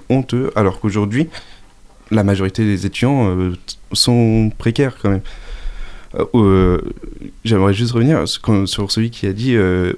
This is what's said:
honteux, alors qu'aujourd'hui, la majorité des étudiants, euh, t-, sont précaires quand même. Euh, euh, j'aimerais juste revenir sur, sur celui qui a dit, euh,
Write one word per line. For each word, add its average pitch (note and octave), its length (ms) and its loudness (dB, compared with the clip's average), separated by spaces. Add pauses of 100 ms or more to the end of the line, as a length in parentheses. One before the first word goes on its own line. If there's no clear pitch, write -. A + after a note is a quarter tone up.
honteux, B2+ 460 -2
alors G2 240 0
qu'aujourd'hui, G#2+ 500 -2 (840)
la G#2+ 120 2
majorité G2 400 0
des G2+ 220 0
étudiants, B2 420 0
euh, F#2 240 0 (160)
t-, - 80 -12 (160)
sont A2+ 680 2
précaires B2+ 440 0
quand G#2 80 0
même. F#2+ 120 0 (960)
Euh, - 180 -2
euh, F#2+ 480 4 (640)
j'aimerais G2+ 300 2
juste A#2 180 -2
revenir A#2 360 2
sur, G2 400 0
sur G2+ 220 -4
celui A2+ 220 -2
qui - 160 -6
a F#2+ 60 -2
dit, A#2+ 200 -2
euh, F#2 440 2